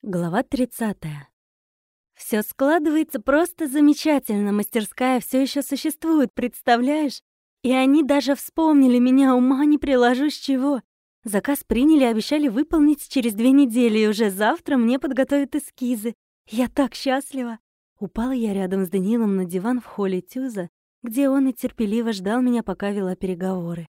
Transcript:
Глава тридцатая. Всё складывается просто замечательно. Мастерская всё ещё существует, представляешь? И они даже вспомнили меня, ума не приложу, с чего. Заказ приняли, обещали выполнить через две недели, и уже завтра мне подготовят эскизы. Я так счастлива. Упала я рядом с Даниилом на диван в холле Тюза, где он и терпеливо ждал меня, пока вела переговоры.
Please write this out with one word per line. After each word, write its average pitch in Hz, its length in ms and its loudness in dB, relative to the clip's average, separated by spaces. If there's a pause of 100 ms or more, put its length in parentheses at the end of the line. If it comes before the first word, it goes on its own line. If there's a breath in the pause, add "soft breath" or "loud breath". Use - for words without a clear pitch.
Глава 175 380 -4
тридцатая. 208 880 -6 (840)
Всё - 260 -4
складывается 302 760 0
просто 302 480 0
замечательно. 277 840 2
Мастерская 226 680 -2
всё - 200 -2
ещё 277 220 -2
существует, 302 720 -2
представляешь? 247 880 -2 (400)
И 240 100 0
они 269 320 4
даже 277 300 0
вспомнили 277 640 2
меня, 254 380 4
ума 262 300 2
не 294 120 4
приложу, 254 540 2
с - 20 -10
чего. 269 480 -2 (420)
Заказ 208 400 -4
приняли, 277 420 4
обещали 247 420 0
выполнить 294 640 2
через 233 260 -2
две 233 160 4
недели, 240 480 4
и 214 80 4
уже 214 240 0
завтра 226 440 -2
мне 240 220 2
подготовят 269 560 -2
эскизы. 240 600 -6 (340)
Я 240 180 -2
так 262 280 -2
счастлива. 254 640 -6 (400)
Упала 220 320 -4
я 226 240 -2
рядом 190 300 -2
с 185 40 -8
Даниилом 202 460 0
на 185 100 -2
диван 190 360 -4
в - 40 -20
холле 185 360 -4
Тюза, 226 480 -8 (340)
где 247 260 0
он 269 200 2
и 247 40 -4
терпеливо 226 580 -4
ждал 202 300 -2
меня, 240 220 0
пока 202 260 -6
вела 196 260 -4
переговоры. 175 720 -6 (120)